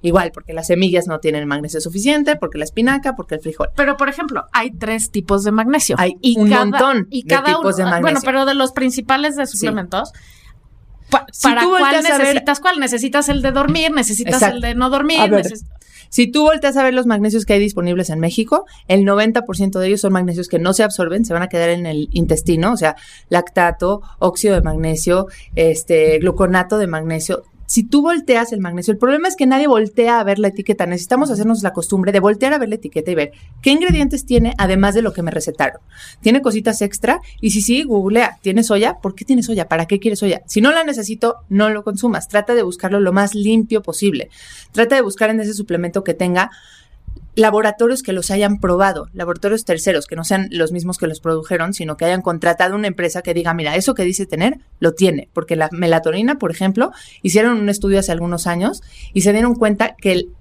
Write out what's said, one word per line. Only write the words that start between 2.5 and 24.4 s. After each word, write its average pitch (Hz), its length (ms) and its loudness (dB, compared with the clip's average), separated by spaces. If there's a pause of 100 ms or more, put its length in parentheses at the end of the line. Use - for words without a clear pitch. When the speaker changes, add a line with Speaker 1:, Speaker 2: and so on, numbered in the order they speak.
Speaker 1:
la 151 60 -6
espinaca, 262 520 -2
porque 165 200 -8
el 156 60 -10
frijol. 156 340 -6
Speaker 2:
Pero, 277 200 0
por 277 140 -2
ejemplo, 277 440 -8
hay 240 180 -2
tres 220 400 -6
tipos 196 320 -2
de 208 80 0
magnesio. 240 480 0
Speaker 1:
Hay 185 200 0
Speaker 2:
Y 233 200 2
Speaker 1:
un 208 100 6
Speaker 2:
cada, 247 160 4
Speaker 1:
montón 262 460 2
Speaker 2:
y 254 100 -6
Speaker 1:
de - 80 -16
Speaker 2:
cada 277 260 2
Speaker 1:
tipos 320 220 0
de 190 60 0
Speaker 2:
uno, 180 80 0
Speaker 1:
magnesio. 170 100 0
Speaker 2:
bueno, 294 240 2
pero 269 220 0
de 277 80 0
los 262 160 0
principales 262 640 -2
de 277 100 -2
Speaker 1:
Sí. 247 100 -12
Speaker 2:
suplementos, 208 580 -4 (960)
pa-, 269 220 2
Speaker 1:
Si - 160 -10
Speaker 2:
¿para 233 140 4
Speaker 1:
tú 359 80 4
Speaker 2:
cuál 370 140 4
Speaker 1:
volteas 302 220 2
a 302 120 4
ver 269 100 4
Speaker 2:
necesitas 277 320 0
cuál? 370 200 0
¿Necesitas 269 500 -2
el 285 120 0
de 262 100 0
dormir? 302 400 0
¿Necesitas 240 440 -2
Speaker 1:
Exacto. 247 200 2
Speaker 2:
el 240 60 -6
de 233 140 -4
no 254 140 0
dormir? 294 300 0
Speaker 3:
A - 80 4
ver. 196 180 2
Speaker 2:
Neces- 220 200 -10 (440)
Speaker 1:
Si 240 220 2
tú 302 120 2
volteas 294 340 2
a 277 60 4
ver 262 100 2
los 254 120 0
magnesios 214 400 2
que - 60 0
hay 202 80 4
disponibles 180 500 -2
en 160 120 -4
México, 226 440 0 (220)
el 190 160 4
noventa 214 400 2
por 190 140 -8
ciento 190 220 -2
de 185 80 0
ellos 196 120 0
son 196 140 0
magnesios 180 340 -2
que 175 100 -2
no 175 140 0
se 202 120 2
absorben, 196 420 -2
se 226 80 -4
van 170 100 0
a 185 60 -6
quedar 170 200 0
en 175 160 -2
el 151 280 -4
intestino, 165 580 0
o 233 60 -2
sea, 156 180 0 (320)
lactato, 175 760 0 (180)
óxido 185 360 2